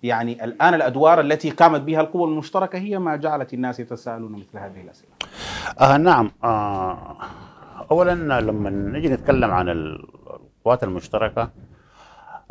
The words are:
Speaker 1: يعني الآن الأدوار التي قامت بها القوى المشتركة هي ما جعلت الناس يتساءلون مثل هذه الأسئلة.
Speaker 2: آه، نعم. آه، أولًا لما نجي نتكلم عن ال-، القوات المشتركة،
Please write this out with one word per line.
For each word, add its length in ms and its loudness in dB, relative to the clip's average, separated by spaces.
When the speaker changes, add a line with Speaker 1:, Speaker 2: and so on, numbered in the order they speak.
Speaker 1:
يعني 420 -4
الآن 300 2
الأدوار 460 4
التي 300 0
قامت 300 4
بها 200 -2
القوى 240 0
المشتركة 540 -4
هي 200 -6
ما 180 -4
جعلت 380 -6
الناس 260 -6
يتساءلون 520 -12
مثل 260 -16
هذه 220 -16
الأسئلة. 300 -20
Speaker 2:
آه، 160 8
نعم. 340 4
آه، 720 -2
أولًا 500 2
لما 300 -2
نجي 380 -4
نتكلم 420 2
عن 180 0
ال-، 380 -6
القوات 240 2
المشتركة، 680 -4